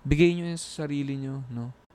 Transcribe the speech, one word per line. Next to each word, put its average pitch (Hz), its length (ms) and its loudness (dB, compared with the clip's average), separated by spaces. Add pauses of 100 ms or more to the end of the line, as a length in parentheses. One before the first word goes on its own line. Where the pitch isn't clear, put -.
Bigay 156 320 6
nyo 175 140 -4
yan 170 100 -4
sa - 280 -6
sarili 143 300 -2
nyo, 135 320 -6
no? 120 220 -6 (260)